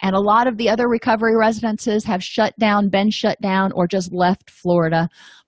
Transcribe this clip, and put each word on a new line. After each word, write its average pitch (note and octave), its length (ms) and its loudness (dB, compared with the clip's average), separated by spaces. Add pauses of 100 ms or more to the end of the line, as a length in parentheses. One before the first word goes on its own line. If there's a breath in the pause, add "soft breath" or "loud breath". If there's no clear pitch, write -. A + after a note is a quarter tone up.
And F#3+ 140 -2
a G3 60 2
lot A3 260 2
of A3+ 100 -4
the A3+ 120 0
other A#3 180 0
recovery A3+ 480 0
residences A3 680 0
have F#3 200 -4
shut - 360 -2
down, G#3 300 2
been G3 200 2
shut - 320 -2
down, F#3+ 300 0
or F3 160 -2
just F3+ 260 -4
left F3+ 380 0
Florida, E3 560 0 (400 loud breath)